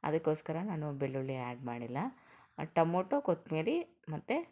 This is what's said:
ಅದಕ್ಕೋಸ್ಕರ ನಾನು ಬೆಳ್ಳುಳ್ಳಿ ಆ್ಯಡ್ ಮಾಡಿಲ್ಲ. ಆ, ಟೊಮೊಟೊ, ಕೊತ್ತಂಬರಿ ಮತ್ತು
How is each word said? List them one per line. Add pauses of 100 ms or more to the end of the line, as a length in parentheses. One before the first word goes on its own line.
ಅದಕ್ಕೋಸ್ಕರ
ನಾನು
ಬೆಳ್ಳುಳ್ಳಿ
ಆ್ಯಡ್
ಮಾಡಿಲ್ಲ. (600)
ಆ,
ಟೊಮೊಟೊ,
ಕೊತ್ತಂಬರಿ (220)
ಮತ್ತು